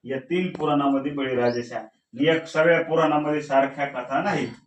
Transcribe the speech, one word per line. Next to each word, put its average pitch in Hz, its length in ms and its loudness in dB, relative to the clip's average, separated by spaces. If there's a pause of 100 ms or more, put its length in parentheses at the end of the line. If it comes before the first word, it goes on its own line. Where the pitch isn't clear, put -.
या 131 140 -6
तीन 180 340 -2
पुराणामध्ये 143 600 0
बळीराजाच्या, 120 680 -2 (520)
एक 160 120 -2
सगळ्या 165 360 4
पुराणामध्ये 151 600 0
सारख्या 135 440 0
कथा - 360 -4
नाहीत 170 260 -2 (180)